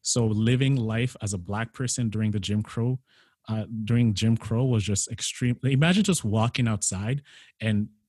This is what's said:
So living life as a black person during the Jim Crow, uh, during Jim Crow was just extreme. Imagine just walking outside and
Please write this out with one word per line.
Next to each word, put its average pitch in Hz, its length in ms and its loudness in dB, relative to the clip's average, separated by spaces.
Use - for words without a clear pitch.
So 117 240 0
living 123 500 2
life 113 440 -2
as 104 140 -4
a 98 40 -4
black 101 340 -6
person 123 360 -4
during 107 220 -2
the 104 100 -2
Jim 104 220 -2
Crow, 123 360 -2
uh, 110 160 -4
during 117 300 4
Jim 113 220 2
Crow 113 280 -2
was 117 200 2
just - 260 0
extreme. - 540 -4
Imagine 160 400 4
just 185 200 2
walking 113 440 2
outside 107 540 -2
and 104 280 0